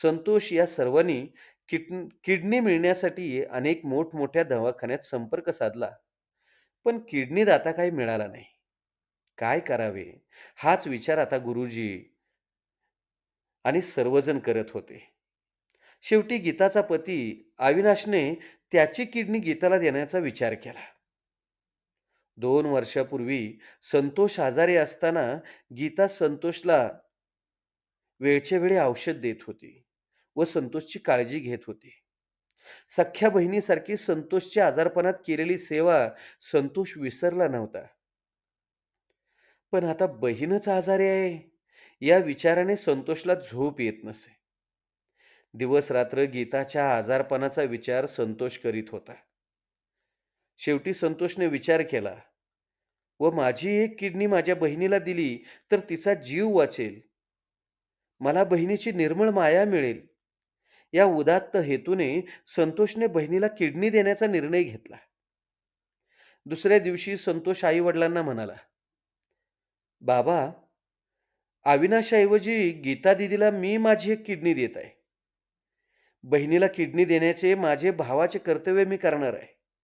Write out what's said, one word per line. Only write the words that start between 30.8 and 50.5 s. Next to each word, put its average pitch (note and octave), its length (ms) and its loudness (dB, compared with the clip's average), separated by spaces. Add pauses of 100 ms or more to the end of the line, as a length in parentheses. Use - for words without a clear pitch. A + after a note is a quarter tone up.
काळजी B2+ 400 -2
घेत A#2+ 280 -8
होती. - 300 -18 (920)
सख्ख्या F3+ 400 2
बहिणीसारखी F#3+ 680 0
संतोषच्या F3+ 720 0
आजारपणात F3 460 2 (140)
केलेली D#3+ 300 -2
सेवा D#3 520 2 (420)
संतोष D#3 460 -2
विसरला E3+ 500 0
नव्हता. A2 380 -6 (1900)
पण F3+ 120 0
आता E3 240 0
बहीणच C3+ 600 -2
आजारी F#3+ 360 2
आहे, F#3+ 480 -2 (540)
या E3+ 120 8
विचाराने E3+ 580 2
संतोषला D#3+ 600 -2
झोप C#3 460 -6
येत A2 120 -2 (100)
नसे. - 320 -18 (1200)
दिवस C3+ 380 0
रात्र B2 300 0
गीताच्या C3+ 760 -2
आजारपणाचा C3+ 640 -2
विचार B2 420 -4
संतोष B2 520 -6
करीत A2 320 -6
होता. - 240 -16 (1400)